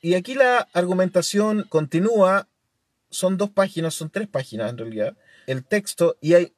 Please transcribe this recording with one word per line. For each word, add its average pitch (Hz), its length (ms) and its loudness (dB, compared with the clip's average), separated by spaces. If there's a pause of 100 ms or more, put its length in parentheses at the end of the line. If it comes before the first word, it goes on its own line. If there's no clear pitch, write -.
y 170 140 0
aquí 190 200 -4
la 247 380 4
argumentación 185 960 0
continúa. 190 800 2 (600)
Son 185 280 -2
dos 202 120 -2
páginas, 180 440 -2
son 156 160 -10
tres 208 180 -6
páginas 113 420 -6
en 120 80 -10
realidad, 113 380 -6 (320)
el 131 160 -6
texto, 202 560 -2
y 156 140 2
hay 175 240 4